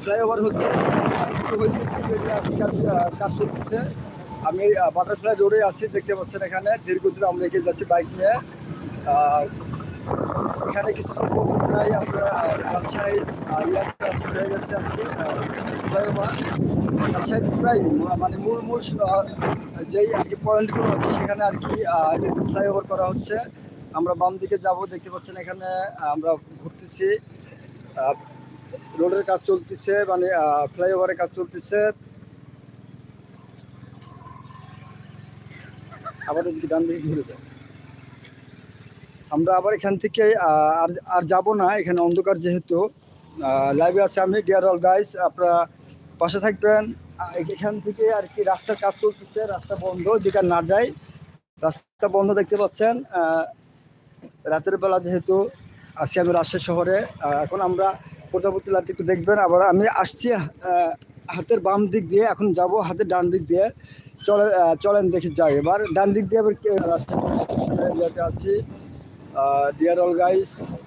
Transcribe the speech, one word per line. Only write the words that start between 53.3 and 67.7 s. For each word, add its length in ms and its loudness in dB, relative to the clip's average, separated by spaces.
রাতের 320 0
বেলা 220 2
যেহেতু 500 0
আছি 240 -2
আমি 140 2
রাজশাহী 300 0
শহরে। 420 0
আহ, 100 0
এখন 300 -2
আমরা 320 2
প্রজাপতি 400 -2
লাইট 180 0
একটু 140 -6
দেখবেন। 360 2
আবার 220 6
আমি 260 6
আসছি, 460 0
আহ, 80 0
হাতের 320 0
বাম 280 2
দিক 220 -2
দিয়ে, 140 6
এখন 300 2
যাব 220 2
হাতের 320 0
ডান 220 2
দিক 160 0
দিয়ে। 240 4
চলে, 300 4
আহ, 200 6
চলেন 360 4
দেখি 180 0
যাই। 260 4
এবার 240 2
ডান 200 4
দিক 140 2
দিয়ে 140 2
আবার 120 4
কে-, 340 0
রাজশাহী 340 0
পুলিশ 200 0
স্টেশন 420 -2